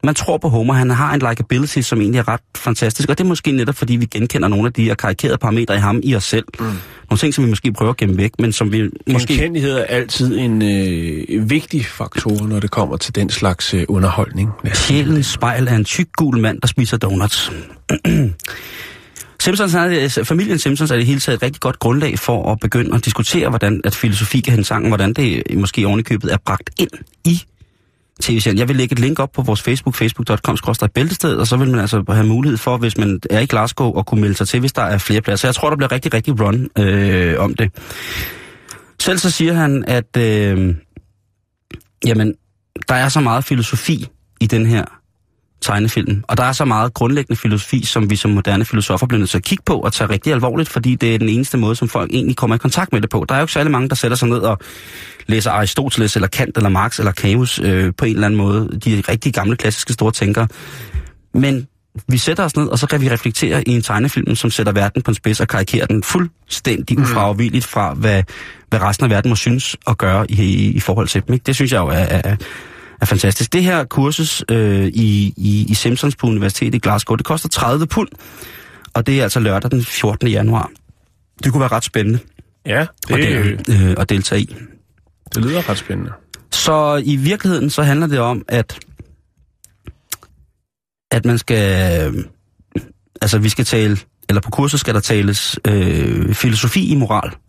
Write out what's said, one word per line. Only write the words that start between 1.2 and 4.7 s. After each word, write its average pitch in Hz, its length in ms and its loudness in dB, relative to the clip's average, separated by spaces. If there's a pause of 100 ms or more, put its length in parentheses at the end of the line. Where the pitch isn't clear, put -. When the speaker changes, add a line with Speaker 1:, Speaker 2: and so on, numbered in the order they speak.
Speaker 1:
likability, 123 520 -2
som 117 200 -2
egentlig 107 180 0
er 117 100 -2
ret 117 120 -2 (160)
fantastisk. 117 520 -2
Og 208 100 0
det 190 60 0
er 185 40 2
måske 160 240 0
netop, 131 220 0
fordi 120 220 0
vi 117 100 0
genkender 113 420 -2
nogle 104 180 2
af 123 60 0